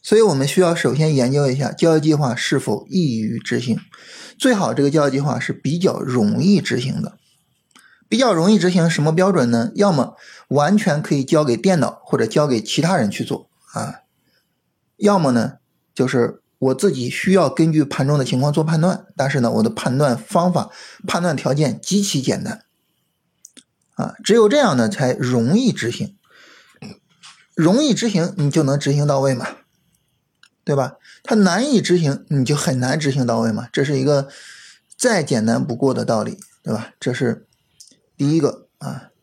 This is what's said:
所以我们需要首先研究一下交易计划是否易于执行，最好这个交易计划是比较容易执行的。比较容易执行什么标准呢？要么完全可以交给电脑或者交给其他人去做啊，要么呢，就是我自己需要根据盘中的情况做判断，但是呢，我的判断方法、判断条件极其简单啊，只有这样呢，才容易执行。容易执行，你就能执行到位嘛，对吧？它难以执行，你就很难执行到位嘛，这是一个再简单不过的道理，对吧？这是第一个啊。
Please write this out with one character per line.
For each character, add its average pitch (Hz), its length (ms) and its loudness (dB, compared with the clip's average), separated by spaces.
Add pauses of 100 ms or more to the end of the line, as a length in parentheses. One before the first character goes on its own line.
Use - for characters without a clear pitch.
所 - 160 2
以 226 40 6
我 220 120 4
们 135 140 0
需 185 140 0
要 170 120 4
首 135 220 0
先 156 180 2
研 127 160 2
究 139 220 0
一 131 60 -2
下 127 160 -4
交 165 240 2
易 - 20 4
计 151 160 2
划 139 180 0
是 - 240 -2
否 117 300 -4
易 143 300 -2
于 110 220 -4
执 120 200 -4
行， 120 180 -2 (600)
最 254 160 2
好 156 200 0
这 143 80 -2
个 139 80 4
交 143 200 2
易 - 20 -2
计 135 80 -2
划 139 180 -2
是 - 140 -6
比 151 260 -4
较 175 220 0
容 117 420 0
易 190 200 4
执 120 180 -4
行 127 220 -4
的。 - 160 -10 (920)
比 214 80 -2
较 240 160 4
容 170 160 2
易 214 80 6
执 175 120 2
行 170 200 2
什 156 140 -2
么 156 100 2
标 185 200 2
准 123 180 2
呢？ 117 240 0
要 202 160 2
么 139 240 -2 (320)
完 147 300 2
全 156 240 0
可 - 120 -2
以 139 120 0
交 151 180 2
给 120 140 0
电 185 240 2
脑 - 240 -4
或 - 120 -2
者 117 80 0
交 147 220 0
给 120 140 0
其 - 200 -4
他 175 140 2
人 110 160 0
去 - 140 -6
做 - 240 -10 (240)
啊， 113 220 -8 (1000)
要 202 240 2
么 143 120 2
呢， 117 240 0 (380)
就 127 140 0
是 123 340 -2 (180)
我 131 140 0
自 170 200 0
己 120 160 -6
需 - 240 -2
要 170 160 4
根 160 240 0
据 151 100 2
盘 139 240 -2
中 147 100 2
的 135 60 0
情 127 160 -2
况 147 140 0
做 156 100 0
判 160 160 0
断， 180 280 -2 (100)
但 135 120 0
是 139 120 0
呢， 117 100 2
我 113 100 0
的 110 80 2
判 123 280 -4
断 135 200 2
方 175 360 0
法、 - 160 -2 (360)
判 - 160 -2
断 170 140 0
条 127 180 -2
件 143 280 0
极 202 200 -2
其 196 200 -2
简 123 200 -2
单 - 220 -10 (1300)
啊， - 280 -6
只 190 100 2
有 226 140 6
这 208 80 2
样 220 220 2
呢， 117 100 2
才 127 240 -2
容 123 460 0
易 247 160 2
执 117 180 -6
行。 - 240 -8 (1400)
容 185 300 2
易 269 100 2
执 226 140 -2
行， 180 300 0
你 147 120 0
就 156 140 2
能 139 160 0
执 139 140 -2
行 147 120 0
到 139 140 2
位 135 140 0
嘛， 117 140 -6 (1160)
对 143 140 0
吧？ 123 160 -2 (300)
它 240 120 0
难 208 340 4
以 247 120 2
执 180 160 2
行， 160 320 -2
你 135 160 0
就 147 100 0
很 139 240 -2
难 131 180 -2
执 139 140 -2
行 131 160 0
到 113 120 0
位 113 120 0
嘛， 113 220 -6
这 143 100 0
是 139 160 -2
一 131 60 -2
个 139 240 0 (680)
再 214 240 0
简 117 240 -2
单 120 200 0
不 117 100 -6
过 131 180 0
的 - 120 -4
道 110 180 0
理， - 160 -10 (240)
对 117 100 -6
吧？ 110 260 -8
这 123 140 -4
是 120 340 -4 (680)
第 143 160 -2
一 165 80 2
个 - 280 -4 (120)
啊。 135 300 -14 (140)